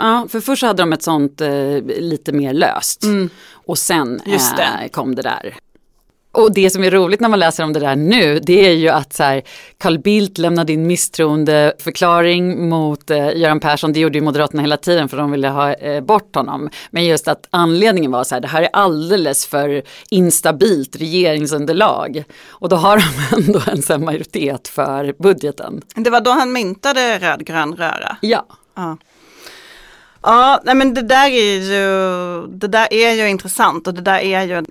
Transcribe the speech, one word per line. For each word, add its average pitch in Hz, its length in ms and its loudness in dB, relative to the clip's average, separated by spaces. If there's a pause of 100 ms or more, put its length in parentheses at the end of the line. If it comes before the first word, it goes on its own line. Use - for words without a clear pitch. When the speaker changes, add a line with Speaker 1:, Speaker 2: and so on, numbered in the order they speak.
Speaker 1:
ja, 226 260 2
för 226 120 -6
först 269 200 -2
så 254 60 2
hade 190 160 2
de 165 100 2
ett 156 100 -4
sånt, 143 380 0
eh, 151 80 0 (360)
lite 156 480 -6
mer 143 200 0
löst. - 520 -2
Speaker 2:
Mm. 202 240 0 (240)
Speaker 1:
Och - 260 -8
sen, 135 480 -2
Speaker 2:
Just 160 300 -2
det. 170 60 0 (200)
Speaker 1:
eh, 123 60 -10
kom 131 260 -4
det 123 80 -6
där. - 340 -8 (760)
Och 220 220 4
det 190 160 2
som 190 140 -2
är 185 60 2
roligt 190 300 2
när 233 80 2
man 214 100 2
läser 165 260 0
om 151 80 -2
det 151 80 -2
där 139 160 0
nu, 156 460 2
det 180 240 6
är 180 60 6
ju 160 160 2
att 151 240 0
så - 100 -4
här, 135 200 0 (360)
Carl 165 200 0
Bildt 202 400 0
lämnade 170 340 0
in 160 140 0
misstroendeförklaring 170 1800 2
mot, 156 420 -2
eh, 147 260 0
Göran 156 240 2
Persson. 147 320 0
Det 151 80 0
gjorde 151 180 0
ju 147 60 0
Moderaterna 147 380 -2
hela 147 140 0
tiden 165 320 0
för 127 80 -12
de 147 140 -2
ville 135 180 -2
ha, 143 260 0
eh, 143 300 -6
bort 202 300 0
honom. 143 360 -6 (200)
Men 170 140 -2
just 160 240 0
att - 220 -4
anledningen 175 600 2
var 127 140 -2
så 135 100 -6
här, 123 80 -4
det 139 60 -8
här 156 140 0
är 175 100 2
alldeles 170 720 0
för 143 360 -2 (280)
instabilt 170 840 2
regeringsunderlag. 156 1300 -2 (240)
Och - 200 -6
då 180 80 2
har 196 200 4
de 143 400 0
<laughs> 208 60 4
ändå 170 240 2
en 143 160 -2
sån 147 180 0
här 165 60 -4
majoritet 151 640 -6
för 139 500 -4
budgeten. 156 640 0 (120)
Speaker 2:
Det 233 160 -2
var 233 100 4
då 233 100 2
han 254 220 2
myntade 240 680 -2
rödgrön 160 580 -4
röra? - 440 -6
Speaker 1:
Ja. 202 260 -2 (300)
Speaker 2:
Ja. 165 200 -8 (1300)
Ja, 247 420 4
nej 254 100 2
men 269 200 2
det 254 80 -4
där 262 280 4
är 208 300 2
ju, 190 840 -2
det 190 220 -10
där 220 240 2
är 226 200 2
ju 220 160 0
intressant 190 580 -2
och 175 80 -4
det 175 60 -12
där 190 180 0
är 190 240 -2
ju 175 280 -4